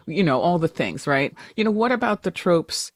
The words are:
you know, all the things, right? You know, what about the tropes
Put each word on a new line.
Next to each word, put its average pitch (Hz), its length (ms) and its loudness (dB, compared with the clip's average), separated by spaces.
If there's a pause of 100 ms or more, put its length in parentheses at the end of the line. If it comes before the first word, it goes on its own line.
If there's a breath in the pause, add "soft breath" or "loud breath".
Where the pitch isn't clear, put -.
you 202 180 0
know, 131 160 2
all 175 180 2
the 160 100 2
things, 104 380 -6
right? 139 260 2 (240 loud breath)
You 220 60 0
know, 214 80 2
what 220 220 2
about 233 320 -2
the 185 80 -2
tropes - 640 -2